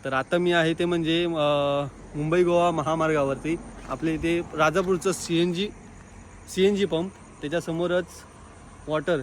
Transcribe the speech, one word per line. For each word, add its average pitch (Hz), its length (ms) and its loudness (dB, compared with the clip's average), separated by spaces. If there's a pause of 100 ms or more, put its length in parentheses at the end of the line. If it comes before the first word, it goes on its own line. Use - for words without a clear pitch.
तर 135 80 -4
आता 135 260 0
मी 175 140 2
आहे 165 220 4
ते 175 100 -2
म्हणजे, 170 400 0
अ, 143 600 0 (300)
मुंबई 156 260 2
गोवा 175 280 4
महामार्गावरती 156 840 0 (320)
आपल्या 156 260 -2
इथे 165 260 0 (140)
राजापूरचं 175 580 2
सीएनजी, 175 560 0 (880)
सीएनजी 196 300 4
पंप, 170 280 -2 (280)
त्याच्यासमोरच 170 640 -2 (840)
वॉटर 156 360 0